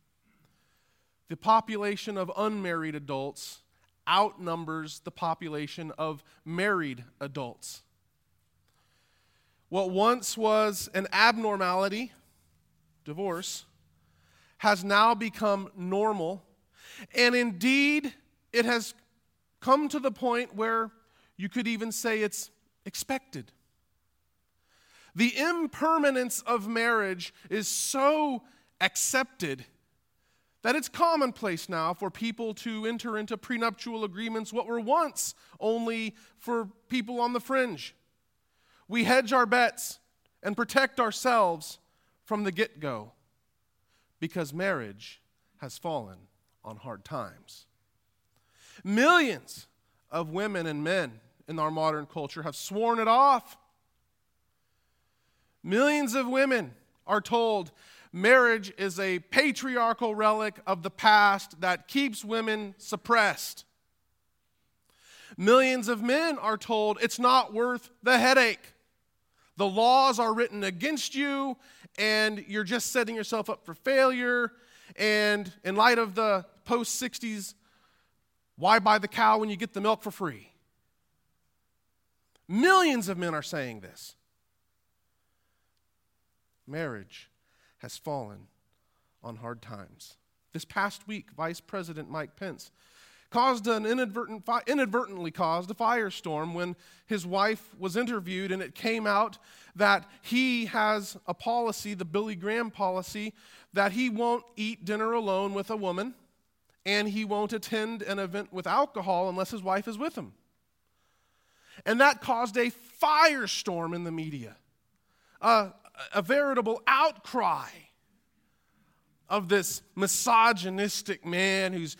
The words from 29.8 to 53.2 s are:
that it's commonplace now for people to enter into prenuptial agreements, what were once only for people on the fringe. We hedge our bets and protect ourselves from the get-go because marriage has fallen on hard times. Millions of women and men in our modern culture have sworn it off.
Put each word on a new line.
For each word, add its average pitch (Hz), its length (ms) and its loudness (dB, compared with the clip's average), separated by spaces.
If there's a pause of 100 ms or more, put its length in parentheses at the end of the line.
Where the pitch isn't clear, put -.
that 247 140 2
it's 302 140 -4
commonplace 262 800 0
now 170 240 -2
for 190 160 -6
people 226 440 -6
to 220 320 -8
enter 226 320 -6
into 214 200 -6
prenuptial 226 680 -4
agreements, 220 480 -6
what 220 160 -4
were 233 120 -2
once 285 560 -2 (240)
only 226 560 -2 (220)
for 233 320 -4 (200)
people 240 320 -4
on 240 120 0
the 240 60 -2
fringe. 254 560 -4 (920)
We 226 160 2
hedge 247 300 4
our 247 120 6
bets 233 540 0 (440)
and 202 120 -4
protect 262 440 2
ourselves 208 800 0 (440)
from 208 200 -4
the 190 80 -2
get-go 143 600 -4 (1080)
because 160 340 -6
marriage 135 680 -6 (360)
has 135 200 -14
fallen 113 400 -8 (460)
on 110 140 -16
hard 113 280 -16
times. - 600 -14 (1160)
Millions 240 840 2 (440)
of 160 180 -4
women 185 380 -4
and 151 160 -4
men 160 360 -2 (280)
in 160 120 -8
our 156 120 0
modern 156 340 0
culture 151 380 -8
have 151 120 -8
sworn 226 440 0
it 220 80 0
off. 254 500 6 (2000)